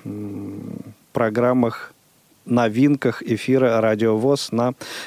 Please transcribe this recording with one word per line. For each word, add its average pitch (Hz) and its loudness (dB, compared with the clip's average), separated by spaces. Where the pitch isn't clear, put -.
м, 101 -12
программах, 120 0
новинках 123 2
эфира 123 2
Радио 110 2
вос 135 0
на 120 0